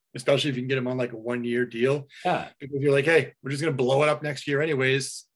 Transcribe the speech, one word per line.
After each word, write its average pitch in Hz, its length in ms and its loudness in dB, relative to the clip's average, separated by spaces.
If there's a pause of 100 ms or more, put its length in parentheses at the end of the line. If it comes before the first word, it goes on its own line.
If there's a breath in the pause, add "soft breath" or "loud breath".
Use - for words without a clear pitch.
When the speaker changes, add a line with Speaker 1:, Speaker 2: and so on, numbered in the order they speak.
(160)
Speaker 1:
especially 143 340 2
if 127 60 -2
you 123 80 -4
can 131 40 -6
get 135 100 0
him 123 100 -2
on, 127 100 -2
like, 120 160 -4
a 110 40 -12
one-year 120 500 -2
deal. 131 400 0 (180)
Speaker 2:
Yeah. 143 240 -2 (100)
Speaker 1:
Because 139 220 -6
you're 143 100 4
like, 139 140 4
"Hey, 156 280 4 (100)
we're 139 80 -6
just 143 100 -4
gonna 156 140 0
blow 131 260 4
it 151 80 4
up 151 140 -2
next 147 240 -6
year 143 120 0
anyways, 135 760 0